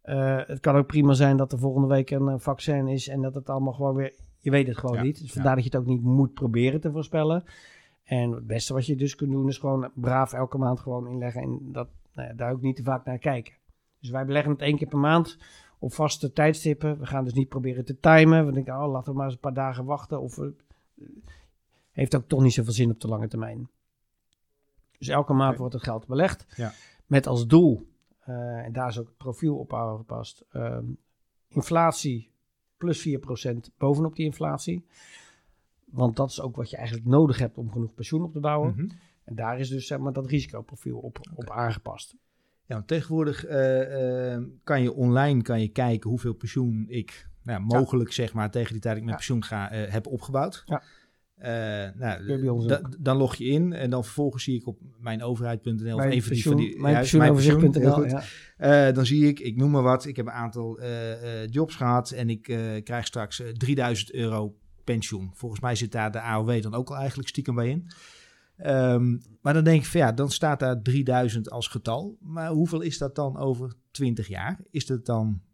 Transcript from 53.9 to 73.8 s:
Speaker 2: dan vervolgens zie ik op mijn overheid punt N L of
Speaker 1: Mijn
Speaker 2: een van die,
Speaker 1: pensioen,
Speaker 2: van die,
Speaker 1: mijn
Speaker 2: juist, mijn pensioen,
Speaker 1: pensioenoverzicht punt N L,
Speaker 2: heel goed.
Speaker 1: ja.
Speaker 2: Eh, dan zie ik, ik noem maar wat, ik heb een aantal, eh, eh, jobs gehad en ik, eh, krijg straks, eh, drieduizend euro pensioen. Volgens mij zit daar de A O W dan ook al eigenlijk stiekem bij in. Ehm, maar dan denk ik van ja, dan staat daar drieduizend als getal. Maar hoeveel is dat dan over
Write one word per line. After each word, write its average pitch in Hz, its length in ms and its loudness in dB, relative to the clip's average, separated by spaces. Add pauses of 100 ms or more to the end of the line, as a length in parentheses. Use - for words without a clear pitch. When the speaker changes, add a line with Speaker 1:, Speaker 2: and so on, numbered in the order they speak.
Speaker 2:
dan 123 140 0
vervolgens 127 400 -4
zie 127 160 -2
ik - 60 -12
op 113 120 -10 (220)
mijn 117 220 -6
overheid 117 400 -4
punt 113 180 -2
N 113 80 -4
L - 20 -4
of 113 60 -2
Speaker 1:
Mijn 135 160 2
Speaker 2:
een 123 100 2
van 113 100 -4
die, 117 100 0
Speaker 1:
pensioen, 147 100 2
Speaker 2:
van 147 100 6
die, - 180 -4
Speaker 1:
mijn 143 140 4
Speaker 2:
juist, 127 200 4
mijn 147 180 10
pensioen, 147 280 6
Speaker 1:
pensioenoverzicht 143 380 6
punt 147 40 4
N - 0 -
L, 139 60 2
Speaker 2:
heel 135 120 0
goed. - 80 -12 (300)
Speaker 1:
ja. 143 300 8
Speaker 2:
Eh, 131 60 4
dan 131 120 4
zie 147 220 6
ik, 143 120 0
ik 117 160 -6
noem 139 140 4
maar 143 120 4
wat, 127 240 4
ik 135 100 -10
heb 120 100 -4
een 117 60 -10
aantal, 117 460 -6
eh, 117 640 -8
eh, 110 80 -8
jobs 156 240 0
gehad 123 360 0
en 117 200 -2
ik, 110 180 -6
eh, 113 340 -4
krijg 120 240 -6
straks, - 340 -8
eh, 120 80 -12
drieduizend 120 640 -2
euro 110 420 -2 (300)
pensioen. 104 500 -4
Volgens 110 260 -10
mij 123 140 -2
zit 110 180 -4
daar 110 200 -2
de 110 80 -8
A 113 160 -2
O 110 80 0
W 117 180 0
dan 107 120 -8
ook 127 140 -4
al 139 80 -12
eigenlijk 135 320 -6
stiekem - 260 -4
bij 120 140 0
in. 165 180 -2 (720)
Ehm, 123 600 2 (240)
maar 143 140 2
dan 160 100 4
denk 160 160 8
ik - 80 -6
van 170 120 2
ja, 120 120 6
dan 135 180 0
staat 151 280 0
daar 127 240 0
drieduizend 123 680 0
als 117 180 -8
getal. 135 520 -6
Maar 160 300 -8
hoeveel 160 300 2
is 170 180 -4
dat 139 160 -4
dan 139 220 -4
over 127 360 -2 (180)